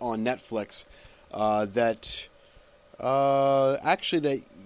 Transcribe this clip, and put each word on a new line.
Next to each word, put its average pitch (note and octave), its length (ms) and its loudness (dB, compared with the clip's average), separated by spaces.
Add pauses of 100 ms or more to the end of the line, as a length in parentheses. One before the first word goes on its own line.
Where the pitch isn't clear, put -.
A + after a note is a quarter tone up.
on A2+ 240 -2
Netflix, A#2 600 -6 (460)
uh, G#2+ 340 0
that, A2+ 600 -2 (720)
uh, C#3 840 2
actually F3 380 0
that C#3+ 180 0 (260)